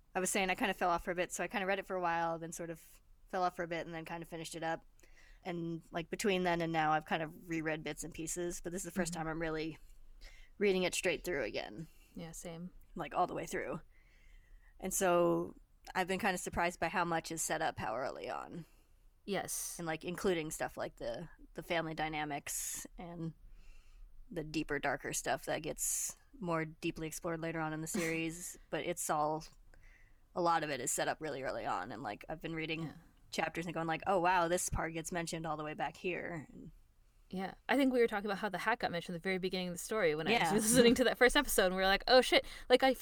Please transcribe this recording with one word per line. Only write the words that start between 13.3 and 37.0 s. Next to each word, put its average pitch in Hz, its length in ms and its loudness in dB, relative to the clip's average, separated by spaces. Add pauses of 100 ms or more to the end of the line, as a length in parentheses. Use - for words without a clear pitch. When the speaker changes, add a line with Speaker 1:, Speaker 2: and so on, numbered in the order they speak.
Speaker 1:
way 160 120 -4
through. 143 340 -4 (1000)
And 185 120 -6
so 175 640 4 (400)
I've 185 140 0
been 185 100 0
kind 190 160 0
of 180 60 -4
surprised 180 400 -2
by 165 80 0
how 175 160 0
much 165 260 0
is 165 120 -4
set 160 200 0
up 143 160 0
how 123 180 -2
early 101 320 -4
on. 87 360 -8 (600)
Speaker 2:
Yes. - 540 -4
Speaker 1:
And, 170 80 -6
like, 160 180 -4
including 170 460 0
stuff - 260 -6
like 139 200 -6
the, 123 320 -8 (260)
the 165 80 -8
family 160 320 -2
dynamics 151 920 -6 (120)
and 170 340 -8 (1000)
the 170 100 -4
deeper, 151 380 -2
darker - 320 -2
stuff - 320 -2
that 151 180 -2
gets - 540 -4 (240)
more 165 240 0
deeply 160 420 -6
explored 165 340 -6
later 165 200 -2
on 156 120 -2
in 156 100 -4
the 160 40 -6
Speaker 2:
<laughs> - 0 -
Speaker 1:
series. 165 720 -2 (120)
But 160 140 -2
it's - 240 -2
all, 156 360 2 (920)
a 180 60 0
lot 165 240 4
of 151 60 -2
it 131 100 -2
is 151 100 -2
set 156 160 0
up 135 140 0
really 139 240 -4
early 110 220 -2
on. 110 260 -2
And, 110 100 -10
like, 107 260 -8
I've 165 140 -8
been 165 120 -6
reading 160 300 -4
Speaker 2:
Yeah. 147 40 -6 (440)
Speaker 1:
chapters 165 340 -2
and 160 80 -6
going 165 140 -2
like, 160 180 -2
"Oh, 196 140 4
wow, 175 280 4
this 180 220 2
part 165 240 -2
gets 165 180 -6
mentioned 165 340 -4
all 151 120 -2
the 151 60 -4
way 151 100 -6
back 151 220 -4
here." 175 560 -4
And - 180 -16 (580)